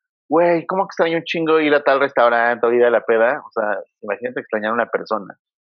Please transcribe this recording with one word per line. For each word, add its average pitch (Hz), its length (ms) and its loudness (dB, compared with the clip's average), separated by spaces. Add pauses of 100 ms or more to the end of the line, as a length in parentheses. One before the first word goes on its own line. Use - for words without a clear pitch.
(300)
"Güey, 170 360 2
¿cómo 190 180 -4
que 190 100 -8
extraño 165 240 0
un 160 80 -4
chingo 160 340 0
ir 151 160 2
a 143 80 0
tal 135 160 2
restaurante 120 680 2
o 117 80 2
ir 120 120 4
a 120 60 4
la 113 100 2
peda?". 117 440 2
O - 60 -20
sea, 104 280 -4 (220)
imagínate 117 400 -8
extrañar 107 300 -4
a 117 40 -2
una 117 120 0
persona. 104 500 -6 (280)